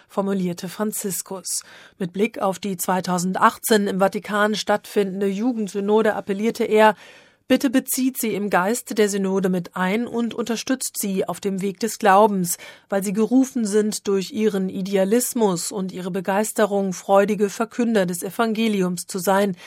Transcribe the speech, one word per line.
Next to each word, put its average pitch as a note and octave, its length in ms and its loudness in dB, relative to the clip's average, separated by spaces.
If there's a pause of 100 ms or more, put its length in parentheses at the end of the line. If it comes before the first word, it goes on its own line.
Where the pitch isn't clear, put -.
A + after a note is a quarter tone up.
formulierte F#3+ 580 -4
Franziskus. F#3+ 960 -6 (340)
Mit F3 140 -6
Blick G#3+ 280 -2
auf F#3+ 200 -2
die G3 160 -6
zweitausendachtzehn F#3 1120 0
im F#3+ 120 -2
Vatikan G#3 560 0
stattfindende G3+ 720 -2
Jugendsynode G#3 880 0
appellierte G#3 500 -2
er: G#3+ 300 6 (520)
„Bitte B3+ 220 4
bezieht B3+ 500 -2
sie A3 160 -2
im G3+ 140 -4
Geist G3+ 480 0
der G#3 100 4
Synode G3 400 0
mit F#3 300 -4
ein F#3+ 280 0
und A3+ 280 -4
unterstützt A#3 640 -4
sie F#3+ 260 -2
auf F3 140 -8
dem F#3+ 220 -4
Weg G3 180 -4
des A3 180 -4
Glaubens, G3 600 4 (320)
weil G3 160 0
sie G3+ 80 -2
gerufen A#3 520 2
sind, G#3 440 0
durch G3 220 0
ihren G3 360 0
Idealismus G3 1040 0
und F#3+ 220 -6
ihre F#3 180 -6
Begeisterung G3 800 0
freudige G3 580 2
Verkünder A3+ 560 0
des F3 160 -4
Evangeliums G#3 840 0
zu G3 120 -6
sein, G3 360 2 (120)